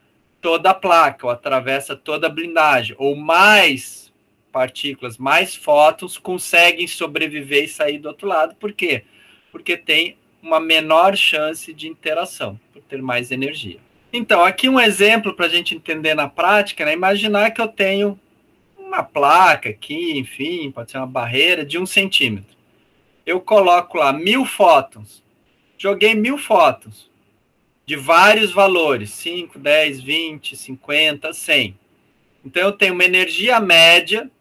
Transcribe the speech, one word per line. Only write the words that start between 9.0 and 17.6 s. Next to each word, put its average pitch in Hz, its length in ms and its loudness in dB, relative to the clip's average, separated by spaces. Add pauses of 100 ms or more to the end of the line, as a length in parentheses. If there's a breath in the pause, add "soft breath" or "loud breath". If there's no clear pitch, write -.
Porque - 260 -8
tem 160 400 -2 (240)
uma 160 180 0
menor 160 560 2
chance 156 560 -2
de 156 160 -16
interação, 156 720 -8 (140)
por - 80 -20
ter 135 220 -14
mais 123 260 -4
energia. 135 480 -8 (340)
Então, 214 320 2
aqui 190 240 0
um 262 120 2
exemplo 214 560 2
pra 175 120 -2
gente 165 280 -4
entender 156 400 -4
na 143 120 -2
prática, 196 560 0
né? 151 100 -2
Imaginar 202 580 0
que 233 100 -6